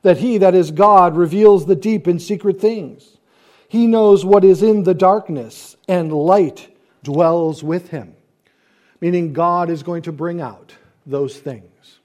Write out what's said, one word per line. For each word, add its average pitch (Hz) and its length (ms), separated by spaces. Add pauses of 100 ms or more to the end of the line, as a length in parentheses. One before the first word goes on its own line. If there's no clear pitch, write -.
that 175 160
he, 226 220
that 185 160
is 165 160
God, 180 440
reveals 175 520
the 185 80
deep 214 320
and 175 120
secret 196 400
things. 208 580 (500)
He 233 180
knows 214 400
what 196 180
is 190 200
in 214 200
the 175 120
darkness, 175 840 (100)
and 170 240
light 160 640 (280)
dwells 165 600
with 175 260
him. 104 260 (840)
Meaning 170 320
God 170 380
is 156 140
going 170 180
to 170 100
bring 170 300
out 113 320 (320)
those 139 320
things. - 680